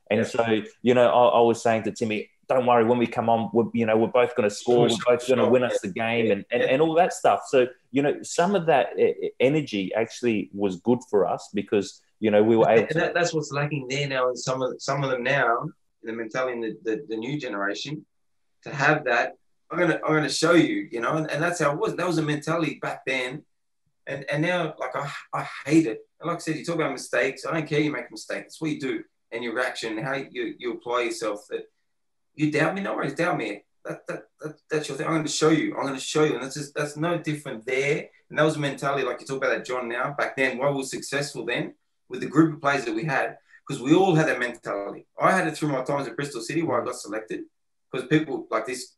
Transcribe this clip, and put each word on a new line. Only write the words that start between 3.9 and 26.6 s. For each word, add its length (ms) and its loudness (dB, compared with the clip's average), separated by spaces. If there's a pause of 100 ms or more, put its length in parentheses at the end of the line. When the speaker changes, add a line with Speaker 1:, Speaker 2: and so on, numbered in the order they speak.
Speaker 1:
we're 100 4
both 280 2
gonna 160 2
score, 360 4
Speaker 2:
Sure, 100 2 (100)
Speaker 1:
we're 100 6
both 100 -6
gonna 140 4
Speaker 2:
sure. 80 4
Speaker 1:
win 140 6
us 180 0
the 80 -4
game," 380 0
Speaker 2:
Yeah. 60 4
Speaker 1:
and, 180 -4
and, 100 0
Speaker 2:
Yeah. 80 2
Speaker 1:
and 120 4
all 120 2
that 180 4
stuff. 360 2
So, 200 4 (240)
you 120 2
know, 180 0
some 340 0
of 120 -2
that, 220 4 (120)
uh, 260 2 (120)
energy 560 0
actually 580 -2
was 240 -2
good 220 0 (100)
for 180 2
us 260 -6
because, 480 -2 (180)
you 120 2
know, 120 8
we 120 6
were 140 4
Speaker 2:
And 100 8
Speaker 1:
able 100 2
to 100 -2
Speaker 2:
that, 140 0
that's 200 0
what's 180 -4
lacking 380 -4
there 180 -2
now 220 0
in 80 -4
some 240 -4
of, 200 -4
some 220 -2
of 60 0
them 140 -2
now, 440 0 (360)
the 100 -8
mentality 400 -4
in 80 -6
the, 220 -6
the, 260 -4
the 80 -6
new 200 -6
generation, 680 -6 (580)
to 100 -12
have 320 2
that, 300 0 (340)
"I'm 100 -4
gonna, 260 2
I'm 80 2
gonna 160 2
show 240 2
you," 380 4
you 100 -6
know, 160 -2
and, 120 -4
and 140 -2
that's 160 -2
how 140 2
it 60 -6
was. 160 -2
That 120 -4
was 120 0
a 40 2
mentality 580 -2
back 240 -8
then. 380 -4 (640)
And, 220 -8
and 100 0
now, 380 0
like, 160 -6
I, 160 -6 (220)
I 120 -4 (200)
hate 200 6
it. 140 -4 (220)
And 80 -6
like 80 -4
I 20 -10
said, 160 -4
you 80 -10